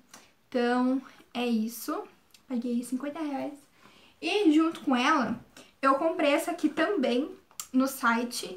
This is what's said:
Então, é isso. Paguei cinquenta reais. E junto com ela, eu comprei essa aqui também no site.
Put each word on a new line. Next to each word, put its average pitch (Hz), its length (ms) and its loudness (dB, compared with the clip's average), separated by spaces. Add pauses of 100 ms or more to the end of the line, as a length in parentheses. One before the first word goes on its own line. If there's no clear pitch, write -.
(480)
Então, 254 540 0 (320)
é 240 100 -4
isso. 233 560 -2 (480)
Paguei 240 360 -2
cinquenta 285 360 -6
reais. 285 340 -6 (680)
E 359 300 4
junto 320 300 2
com 269 120 0
ela, 254 500 0 (380)
eu 277 140 6
comprei 330 340 2
essa 320 220 0
aqui 320 160 0
também 302 600 0 (440)
no 262 160 4
site. 240 680 -2